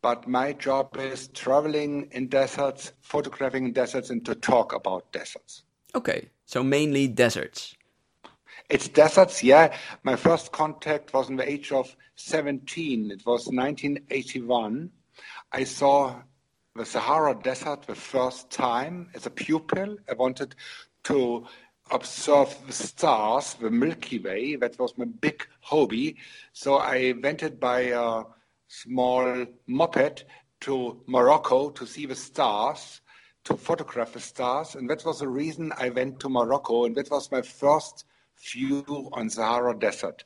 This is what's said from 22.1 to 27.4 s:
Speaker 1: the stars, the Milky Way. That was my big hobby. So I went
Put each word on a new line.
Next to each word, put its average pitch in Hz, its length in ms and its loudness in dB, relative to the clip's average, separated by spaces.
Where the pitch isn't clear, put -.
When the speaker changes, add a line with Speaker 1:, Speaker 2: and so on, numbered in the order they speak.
Speaker 1:
the 127 40 -14
stars, 120 840 0
the 113 160 -2
Milky 131 480 0
Way. 104 360 -4
That 120 240 -4
was 123 180 -4
my 120 80 -6
big - 400 -4
hobby. 143 560 0
So 139 240 0
I 127 440 2
went 151 220 -2